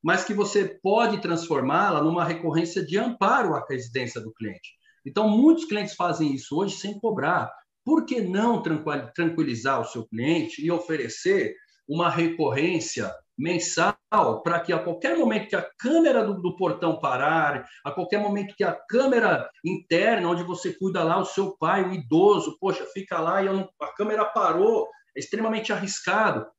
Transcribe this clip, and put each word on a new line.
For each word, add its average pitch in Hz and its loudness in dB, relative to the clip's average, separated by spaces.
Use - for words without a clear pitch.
mas 180 0
que - -4
você 202 0
pode 208 2
transformá-la 165 0
numa 165 2
recorrência 165 -2
de 160 -2
amparo 226 2
à - -6
residência 120 -6
do 110 -12
cliente. 101 -10
Então, 208 0
muitos 294 6
clientes 208 -4
fazem 160 0
isso 135 -6
hoje 190 -2
sem 202 -10
cobrar. 170 0
Por 320 4
que 247 -2
não 202 2
tranquil-, 151 -4
tranquilizar 139 0
o 113 -4
seu 113 -10
cliente 143 -2
e 170 0
oferecer 160 -2
uma 170 0
recorrência 165 0
mensal 170 0
para 165 0
que 175 -2
a 160 2
qualquer 269 -2
momento 214 0
que 196 -2
a 175 -4
câmera 269 4
do, 196 -4
do 175 -2
portão 175 0
parar, 147 0
a 143 -8
qualquer 208 -2
momento 202 -2
que - -2
a 180 -2
câmera 233 2
interna, 180 0
onde 175 -2
você - -6
cuida 185 -2
lá 165 2
o 185 0
seu - -2
pai, 185 0
o 185 -4
idoso, 165 4
poxa, 185 -2
fica 190 -6
lá 175 0
e 196 0
eu 190 0
não... 190 -2
a 143 -6
câmera 214 -2
parou, 202 2
é - -8
extremamente 220 -2
arriscado. 185 0